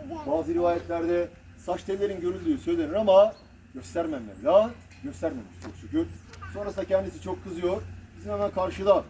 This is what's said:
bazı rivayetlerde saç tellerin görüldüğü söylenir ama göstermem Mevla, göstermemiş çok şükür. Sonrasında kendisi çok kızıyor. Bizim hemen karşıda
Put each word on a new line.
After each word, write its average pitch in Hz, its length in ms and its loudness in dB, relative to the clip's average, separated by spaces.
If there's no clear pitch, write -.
bazı 156 280 0
rivayetlerde 170 720 2
saç 180 240 -6
tellerin 196 380 -2
görüldüğü 170 380 -2
söylenir 175 360 0
ama 208 400 6
göstermem 165 500 -6
Mevla, 147 460 4
göstermemiş - 600 -8
çok - 160 -14
şükür. 339 260 -2
Sonrasında 294 300 -6
kendisi - 360 0
çok 185 240 -6
kızıyor. 180 380 -2
Bizim 208 140 -8
hemen 202 180 0
karşıda 190 600 4